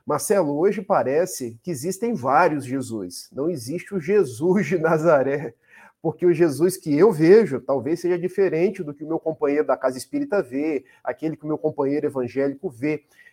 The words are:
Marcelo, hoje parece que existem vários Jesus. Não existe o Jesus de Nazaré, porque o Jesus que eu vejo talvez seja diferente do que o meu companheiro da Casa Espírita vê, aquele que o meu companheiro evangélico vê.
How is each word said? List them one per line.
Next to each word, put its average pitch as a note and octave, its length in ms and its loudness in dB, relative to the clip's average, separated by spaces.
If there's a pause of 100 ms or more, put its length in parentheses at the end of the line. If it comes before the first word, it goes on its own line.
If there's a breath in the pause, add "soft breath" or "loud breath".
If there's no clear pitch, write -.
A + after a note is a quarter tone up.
Marcelo, D3+ 540 0
hoje G3+ 240 0
parece C#3 800 -2
que - 80 -12
existem F#3 460 -6
vários C#3+ 500 2
Jesus. A2+ 640 -8
Não C3+ 160 -4
existe D#3+ 460 -8
o G3 60 -2
Jesus E3+ 640 2
de E3+ 140 -2
Nazaré, D#3 760 2 (480 soft breath)
porque E3 240 -2
o F3 80 6
Jesus D#3+ 420 2
que D3 220 -2
eu G3+ 140 6
vejo D#3+ 500 6
talvez C#3 380 -2
seja F3+ 180 0
diferente F3+ 680 0
do D3 120 -10
que D#3 80 -16
o D3 40 -12
meu E3 120 -4
companheiro D3 480 -2
da C3 100 2
Casa C3 220 -4
Espírita C#3+ 420 -4
vê, C#3 420 -4 (200 soft breath)
aquele D#3 340 -6
que - 60 -20
o D3+ 40 -10
meu D3+ 100 -4
companheiro D3 500 -2
evangélico C3 600 -4
vê. C3+ 360 -6 (300 soft breath)